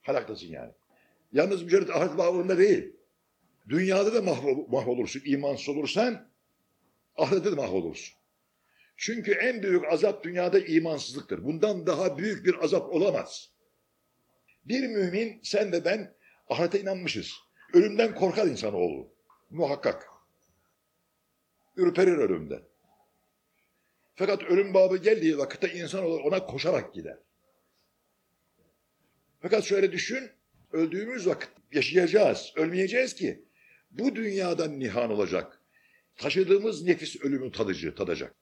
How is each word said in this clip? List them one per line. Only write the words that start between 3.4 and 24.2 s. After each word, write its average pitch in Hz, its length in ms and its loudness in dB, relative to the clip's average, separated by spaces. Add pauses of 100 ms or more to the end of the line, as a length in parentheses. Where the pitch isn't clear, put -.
Dünyada 190 460 2
da 233 40 2
mahvol-, 143 520 -2
mahvolursun, 123 540 -2
imansız 139 440 -2
olursan, 165 600 -2 (880)
ahirette 170 360 2
de 156 40 -2
mahvolursun. 92 580 -4 (800)
Çünkü 202 360 -2
en 226 300 0
büyük 180 300 2
azap 190 320 2
dünyada 180 360 2
imansızlıktır. 143 840 -2
Bundan 165 420 0
daha 175 320 0
büyük 190 280 -4
bir 170 180 2
azap 175 280 0
olamaz. 160 580 -2 (1120)
Bir 247 240 -2
mümin, 208 540 -2
sen 208 300 0
ve 170 120 -2
ben 196 300 -2 (340)
ahirete 175 320 0
inanmışız. 180 520 -6 (420)
Ölümden 214 400 6
korkar 185 320 2
insanoğlu. 92 600 -2 (420)
Muhakkak. 139 560 -2 (1700)
Ürperir 180 420 4
ölümden. 92 440 -2 (1500)
Fakat 196 280 -2